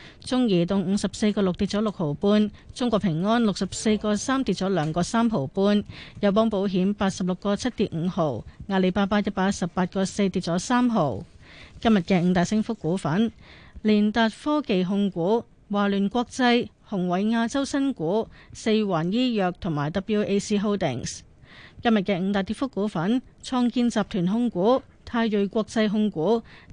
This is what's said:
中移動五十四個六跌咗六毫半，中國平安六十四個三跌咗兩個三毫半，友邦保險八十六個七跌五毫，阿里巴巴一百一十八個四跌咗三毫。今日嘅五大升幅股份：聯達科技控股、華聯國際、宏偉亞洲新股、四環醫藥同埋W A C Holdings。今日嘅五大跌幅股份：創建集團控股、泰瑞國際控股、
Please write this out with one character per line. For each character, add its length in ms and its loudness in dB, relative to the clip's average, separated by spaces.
中 260 0
移 180 4
動 160 0
五 140 0
十 160 0
四 220 0
個 80 0
六 100 2
跌 160 -2
咗 140 -2
六 100 0
毫 220 -2
半， 360 4
中 160 -2
國 80 2
平 280 0
安 180 2
六 100 2
十 180 -4
四 260 0
個 180 0
三 300 0
跌 100 0
咗 140 -2
兩 240 0
個 100 0
三 260 2
毫 160 0
半， 380 2
友 100 4
邦 180 4
保 160 0
險 280 0
八 160 0
十 160 -4
六 100 -2
個 180 -2
七 180 -2
跌 220 -2
五 140 -2
毫， 360 -2
阿 100 2
里 100 4
巴 160 0
巴 140 0
一 100 -2
百 200 0
一 20 0
十 160 -4
八 200 -2
個 180 -2
四 240 0
跌 120 -2
咗 160 -2
三 320 0
毫。 280 0
今 140 4
日 60 4
嘅 280 2
五 60 2
大 100 2
升 200 0
幅 100 -6
股 240 -2
份： 340 0
聯 280 4
達 180 2
科 340 -2
技 200 2
控 280 0
股、 340 0
華 180 0
聯 220 0
國 160 0
際、 420 2
宏 240 -4
偉 220 0
亞 180 0
洲 160 -2
新 300 -2
股、 340 -2
四 200 -2
環 400 0
醫 240 0
藥 160 2
同 200 -6
埋 200 -2
W 320 -2
A 160 0
C 180 -2
Holdings。 600 -2
今 120 4
日 60 4
嘅 200 -2
五 120 -2
大 120 2
跌 120 -4
幅 120 -4
股 200 -2
份： 340 -2
創 260 0
建 200 0
集 100 0
團 160 0
控 240 0
股、 320 2
泰 220 -2
瑞 200 0
國 180 -2
際 220 0
控 220 0
股、 320 0